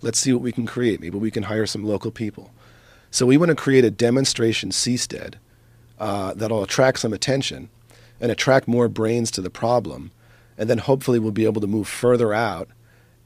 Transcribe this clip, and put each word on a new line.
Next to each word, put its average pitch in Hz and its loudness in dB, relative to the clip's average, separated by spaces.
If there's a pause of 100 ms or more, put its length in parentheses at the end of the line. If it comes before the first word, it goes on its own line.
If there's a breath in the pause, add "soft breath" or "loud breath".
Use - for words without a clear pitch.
Let's 117 -2
see 131 2
what 123 2
we 123 -2
can 117 -4
create. 117 0
Maybe 90 -8
we 110 -2
can 110 -4
hire 107 0
some 101 -6
local 107 -2
people. - -10 (600 soft breath)
So - 0
we 131 8
want 170 4
to 151 4
create 131 4
a 107 4
demonstration 117 0
seastead, - -4 (640 soft breath)
uh, 101 -4
that'll 107 -2
attract 131 2
some 113 -2
attention - -4 (520 soft breath)
and 117 0
attract 131 2
more 120 2
brains 110 0
to 98 -6
the 90 -8
problem. 110 -2 (460 soft breath)
And 110 -4
then 113 2
hopefully 135 2
we'll 110 -2
be 110 0
able 107 0
to 101 -4
move 104 -2
further 120 2
out 104 -4 (560 soft breath)